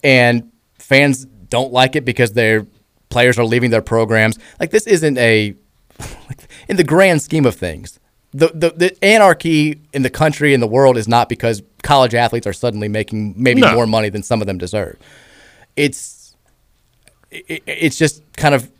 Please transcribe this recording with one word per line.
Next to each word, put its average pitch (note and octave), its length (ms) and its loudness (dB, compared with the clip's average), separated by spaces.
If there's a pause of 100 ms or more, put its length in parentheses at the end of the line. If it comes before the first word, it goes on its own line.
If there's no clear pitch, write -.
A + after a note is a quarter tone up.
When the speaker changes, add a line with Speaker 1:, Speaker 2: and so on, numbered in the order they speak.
Speaker 1:
and A#2+ 480 2 (260)
fans C3+ 460 0
don't B2+ 480 -6
like C3 240 0
it C3+ 80 -4
because A#2 300 -2
their A2 320 0 (420)
players B2 300 2
are A#2+ 60 0
leaving A#2+ 260 0
their A2 120 2
programs. A2 560 0 (220)
Like, - 100 -6
this A3 160 0
isn't D#3+ 300 0
a, A2 400 2 (200)
<laughs> - 220 -20
like, - 440 -18 (260)
in G3+ 80 -2
the F3 80 2
grand E3+ 380 2
scheme D3+ 240 -2
of A2+ 100 0
things, F2 420 -12 (340)
the, D3+ 160 0
the, E3 220 -2
the F3 340 -4
anarchy E3 760 2 (140)
in C#3 80 -2
the C3 80 -2
country D3+ 420 0
and B2+ 100 2
the A#2 40 -2
world B2 320 4
is G#2+ 100 -6
not A#2 220 2
because A2+ 320 -4 (200)
college C3 320 2
athletes A#2 320 0
are G2 60 -6
suddenly G#2 360 -6
making G#2 480 -6
maybe B2 260 2
Speaker 2:
No. G3 120 2
Speaker 1:
more A#2 120 0
money A2 240 0
than G2+ 120 -8
some A2 200 -2
of G2 40 -4
them G2 120 -6
deserve. F2+ 400 -8 (760)
It's, - 600 -6 (960)
it, - 340 -14
it's - 320 -4
just - 240 -2 (140)
kind D3 180 2
of B2 260 -4